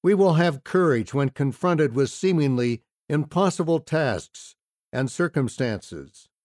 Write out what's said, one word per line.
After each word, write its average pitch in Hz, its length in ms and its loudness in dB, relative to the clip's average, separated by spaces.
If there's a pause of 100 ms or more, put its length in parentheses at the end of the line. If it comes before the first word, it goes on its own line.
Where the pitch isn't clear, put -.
We 185 120 4
will 190 220 4
have 165 280 2
courage 151 500 0
when 139 180 0
confronted 147 640 0
with 135 160 0
seemingly 131 720 0 (260)
impossible 160 680 0
tasks - 760 -6 (380)
and 127 180 -4
circumstances. 117 1200 -4 (160)